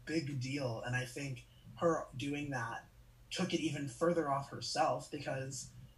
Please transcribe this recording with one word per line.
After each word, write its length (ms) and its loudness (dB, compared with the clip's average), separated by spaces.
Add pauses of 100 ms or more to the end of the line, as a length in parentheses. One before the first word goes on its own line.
big 340 0
deal, 460 -2
and 100 0
I 100 0
think 400 -6 (300)
her 300 4 (120)
doing 340 -2
that 340 -2 (460)
took 220 0
it 60 2
even 280 0
further 440 2
off 180 0
herself 640 2
because, 560 -4 (300)